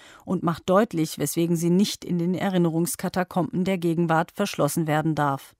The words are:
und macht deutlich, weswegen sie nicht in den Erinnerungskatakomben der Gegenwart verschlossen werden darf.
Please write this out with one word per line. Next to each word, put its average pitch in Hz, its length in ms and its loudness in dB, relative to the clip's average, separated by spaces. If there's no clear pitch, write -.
und - 160 -2
macht 170 300 -2
deutlich, 180 480 0
weswegen 170 360 0
sie 170 140 0
nicht 185 340 2
in 180 140 -2
den 170 160 0
Erinnerungskatakomben 175 1300 -2
der 190 140 0
Gegenwart 170 540 0
verschlossen 165 560 -2
werden 156 260 2
darf. 143 460 -2